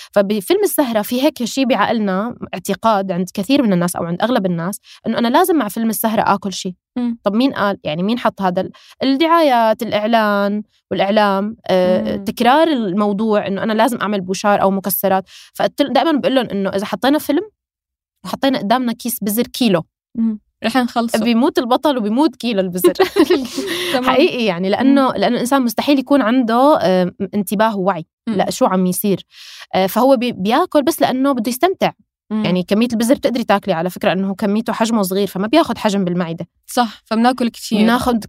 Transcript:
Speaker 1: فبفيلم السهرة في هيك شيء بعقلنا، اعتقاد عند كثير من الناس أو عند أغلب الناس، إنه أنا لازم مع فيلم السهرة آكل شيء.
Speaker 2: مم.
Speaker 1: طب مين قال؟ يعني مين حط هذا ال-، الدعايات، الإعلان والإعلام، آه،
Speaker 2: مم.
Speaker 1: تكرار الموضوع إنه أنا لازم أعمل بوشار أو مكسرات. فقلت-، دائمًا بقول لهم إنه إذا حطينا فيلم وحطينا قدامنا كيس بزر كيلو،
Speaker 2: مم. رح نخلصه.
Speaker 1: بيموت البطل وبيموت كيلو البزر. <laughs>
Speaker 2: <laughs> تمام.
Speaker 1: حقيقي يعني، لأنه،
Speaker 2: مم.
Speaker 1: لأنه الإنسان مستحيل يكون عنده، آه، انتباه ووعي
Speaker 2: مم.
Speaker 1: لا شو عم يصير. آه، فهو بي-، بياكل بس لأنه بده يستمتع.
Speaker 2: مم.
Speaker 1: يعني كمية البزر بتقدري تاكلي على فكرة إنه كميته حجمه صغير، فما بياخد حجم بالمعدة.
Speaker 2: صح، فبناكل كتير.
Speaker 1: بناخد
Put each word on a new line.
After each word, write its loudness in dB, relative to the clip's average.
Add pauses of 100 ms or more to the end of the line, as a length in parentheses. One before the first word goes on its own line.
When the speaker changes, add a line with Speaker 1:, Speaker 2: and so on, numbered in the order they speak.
(120)
Speaker 1:
فبفيلم 2
السهرة 0
في -2
هيك 0
شيء -2
بعقلنا، 0 (200)
اعتقاد -2
عند -4
كثير 0
من 2
الناس 0
أو -6
عند -4
أغلب 0
الناس، -4 (260)
إنه -2
أنا 0
لازم 4
مع 0
فيلم -2
السهرة 0 (140)
آكل -4
شيء. -8 (220)
Speaker 2:
مم. -4
Speaker 1:
طب 0
مين 2
قال؟ -2
يعني -4
مين -2
حط -2
هذا 0
ال-، -6 (320)
الدعايات، 2
الإعلان 0 (280)
والإعلام، 0 (100)
آه، 0
Speaker 2:
مم. -10
Speaker 1:
تكرار 2
الموضوع 0
إنه -4
أنا -2
لازم 0
أعمل -2
بوشار 0
أو 2
مكسرات. -2 (300)
فقلت-، -2 (100)
دائمًا 2
بقول 0
لهم 2
إنه -4
إذا -4
حطينا 0
فيلم -4 (720)
وحطينا -2
قدامنا 0
كيس -8
بزر -2
كيلو، 0 (320)
Speaker 2:
مم. -2 (240)
رح -4
نخلصه. -2
Speaker 1:
بيموت 2
البطل 2
وبيموت -2
كيلو -2
البزر. 0
<laughs> 0
Speaker 2:
<laughs> -6
تمام. -2
Speaker 1:
حقيقي 2
يعني، 0
لأنه، 4
Speaker 2:
مم. -2
Speaker 1:
لأنه 0
الإنسان 0
مستحيل 0
يكون 2
عنده، 2
آه، 2 (220)
انتباه 0
ووعي -2 (220)
Speaker 2:
مم. -4
Speaker 1:
لا 0
شو 0
عم 2
يصير. -2 (480)
آه، 2
فهو 4
بي-، -2
بياكل 0
بس -2
لأنه 2
بده -2
يستمتع. 0 (400)
Speaker 2:
مم. -2
Speaker 1:
يعني 2
كمية 0
البزر 2
بتقدري -2
تاكلي 0
على -2
فكرة -2
إنه -2
كميته -2
حجمه 0
صغير، 0
فما -4
بياخد 2
حجم 0
بالمعدة. -4 (180)
Speaker 2:
صح، -2
فبناكل 0
كتير. -4
Speaker 1:
بناخد 2